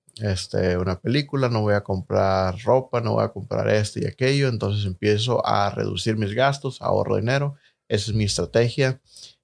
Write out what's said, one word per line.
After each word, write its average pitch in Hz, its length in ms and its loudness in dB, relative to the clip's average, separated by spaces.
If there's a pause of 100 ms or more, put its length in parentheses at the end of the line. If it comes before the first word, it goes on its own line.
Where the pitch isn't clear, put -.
(180)
este, 95 600 -2
una 90 220 -2
película, 139 480 -2
no 117 140 0
voy 104 140 2
a 101 60 0
comprar 95 800 0
ropa, 123 380 2
no 110 140 -2
voy 110 100 2
a 107 60 0
comprar 107 400 -4
esto 107 320 0
y 110 40 -2
aquello. 131 440 0
Entonces 104 360 -2
empiezo 104 640 0
a 101 220 2
reducir 104 480 -2
mis 104 160 -2
gastos, 135 480 -2
ahorro 101 340 0
dinero. 139 400 0 (320)
Esa 104 240 -2
es 101 40 0
mi 107 100 2
estrategia. 120 760 0 (420)